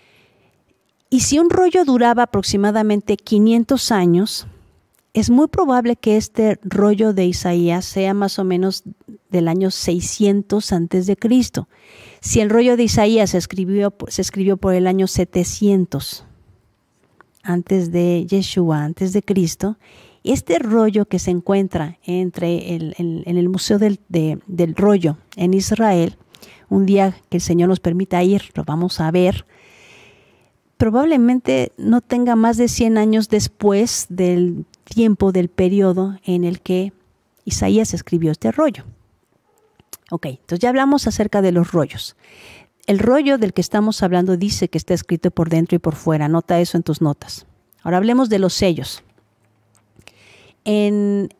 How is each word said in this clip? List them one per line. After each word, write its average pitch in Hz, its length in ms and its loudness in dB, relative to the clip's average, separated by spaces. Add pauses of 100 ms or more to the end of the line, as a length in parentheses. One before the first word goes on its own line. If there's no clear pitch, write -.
(1080)
Y 254 100 2
si - 180 0
un 339 120 4
rollo 370 360 4
duraba 240 380 4
aproximadamente 208 920 0
quinientos 226 760 2
años, 180 560 0 (640)
es 220 160 0
muy 269 180 4
probable 247 500 0
que 214 180 0
este 214 480 0
rollo 208 500 2
de 185 120 2
Isaías 175 600 0
sea 190 280 -2
más 202 260 -2
o 190 60 -2
menos 185 380 -2 (460)
del 170 200 0
año 190 200 0
seiscientos 196 1000 -2
antes 180 340 -2
de 196 120 0
Cristo. 233 500 0 (540)
Si - 180 0
el 208 100 0
rollo 240 280 4
de 240 60 2
Isaías 214 480 2
se 190 60 0
escribió, 196 560 -2 (140)
se - 140 -6
escribió 190 340 0
por 190 180 0
el 180 140 2
año 190 200 0
setecientos 185 1160 -2 (1200)
antes 175 480 -2
de 175 380 0
Yeshua, 170 540 0
antes 170 280 -4
de 196 120 0
Cristo, 190 540 -2 (460)
este 285 360 -2
rollo 214 480 2
que 185 100 -2
se 180 140 -4
encuentra 180 720 -2
entre 175 720 -4
el, 160 240 -8
el, 170 260 -6
en 175 120 -2
el 175 120 2
Museo 190 300 -2
del, 208 200 0 (100)
de, 156 360 -2
del 170 300 -2
Rollo 185 420 2 (180)
en 185 200 0
Israel, 196 640 0 (520)
un 196 160 2
día 196 320 2 (120)
que - 80 -2
el - 40 0
Señor 175 280 2
nos 185 100 0
permita 180 440 -2
ir, 196 200 2 (100)
lo - 100 -6
vamos 165 380 -4
a 160 80 0
ver, 180 380 0 (1300)
probablemente 254 1000 0
no 226 240 2
tenga 240 340 -2
más 226 220 2
de 240 100 2
cien 226 320 0
años 220 300 0
después 208 800 0
del 175 560 0 (180)
tiempo, 214 480 0
del 180 180 0
periodo 190 760 0
en 180 200 -2
el 175 180 -4
que 185 320 -4 (500)
Isaías 202 520 0
escribió 165 360 -2
este 220 200 -4
rollo. 294 340 -2 (1300)
Ok, 170 160 -8
entonces 156 320 -8
ya 240 100 2
hablamos 269 380 2
acerca 208 340 0
de 190 100 2
los 175 200 2
rollos. - 440 -4 (720)
El 202 120 2
rollo 269 380 2
del 214 160 -2
que - 80 0
estamos 214 400 -2
hablando 180 360 2
dice 185 320 -4
que 160 100 -4
está 180 160 -2
escrito 170 360 -4
por 165 180 -2
dentro 165 260 0
y 170 40 0
por 160 160 -4
fuera. 156 300 -2
Anota 165 340 0
eso 175 180 -2
en 170 60 -2
tus - 160 -4
notas. - 460 -4 (380)
Ahora 170 140 -2
hablemos 240 300 2
de 214 120 0
los 185 140 0
sellos. - 500 -4 (1600)
En 208 640 0 (100)